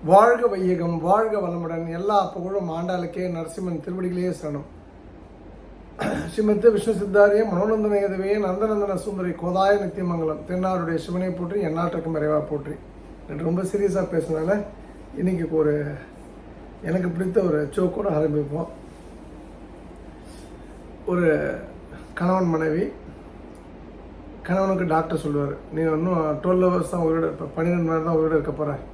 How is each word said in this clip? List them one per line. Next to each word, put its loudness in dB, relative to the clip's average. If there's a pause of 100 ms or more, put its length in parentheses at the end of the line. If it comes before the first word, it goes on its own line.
வாழ்க 8
வையகம், 0
வாழ்க 4
வளமுடன். -4
எல்லா 2
புகழும் -4
ஆண்டாளுக்கே, -4
நரசிம்மன் -6
திருவடிகளே -2
சரணம். -6 (1400)
ஸ்ரீமத் 4
விஷ்ணு 2
சித்தாரிய 6
மனோநந்தன 2
எதுவே 2
நந்தநந்தன 0
சுந்தரி -4
கோதாய 2
நித்தியமங்கலம். -2
தென்னாருடைய 0
சிவனை -2
போற்றி, -2
எந்நாட்டுக்கும் -2
இறைவா 2
போற்றி. -4 (580)
நேற்று -6
ரொம்ப 2
சீரியஸா 2
பேசுனதால, 0 (540)
இன்னைக்கு 0
ஒரு, 4 (1000)
எனக்கு 0
பிடித்த 0
ஒரு 2
ஜோக்கோட 0
ஆரம்பிப்போம். 0 (2500)
ஒரு 4 (580)
கணவன் 2
மனைவி, 0 (1500)
கணவனுக்கு 2
டாக்டர் 2
சொல்லுவாரு, 0 (180)
"நீ 0
இன்னும் 2
டுவெல் 2
ஹவர்ஸ் 4
தான் -2
உயிரோட 4
இருப்ப, -2 (100)
பன்னிரெண்டு 2
மணி 2
நேரம் 0
தான் 4
உயிரோட 4
இருக்க 2
போற. -2 (180)